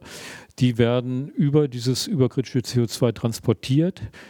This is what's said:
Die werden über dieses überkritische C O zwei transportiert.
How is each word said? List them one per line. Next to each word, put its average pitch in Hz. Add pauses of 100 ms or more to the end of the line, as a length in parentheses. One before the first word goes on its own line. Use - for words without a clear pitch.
(600)
Die 123
werden 123
über 147
dieses 123
überkritische 127
C -
O 120
zwei 117
transportiert. 127 (260)